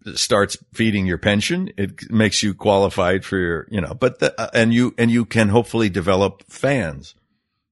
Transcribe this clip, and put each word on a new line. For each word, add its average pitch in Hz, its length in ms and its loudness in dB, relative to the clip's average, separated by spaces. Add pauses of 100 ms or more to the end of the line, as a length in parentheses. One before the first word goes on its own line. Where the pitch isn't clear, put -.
(160)
starts 101 420 0 (160)
feeding 104 320 0
your 90 120 -2
pension. 110 600 -2
It - 340 -8
makes 107 320 2
you 101 100 -2
qualified 98 720 2
for 98 120 -4
your, 85 340 -2
you 104 100 -2
know, - 120 -6
but 123 260 -2
the, - 200 -2
uh, 113 140 -6
and 117 200 4
you, 120 240 2
and 117 120 2
you 117 160 2
can 110 240 2
hopefully 113 400 2
develop 95 600 0
fans, 95 680 -4 (560)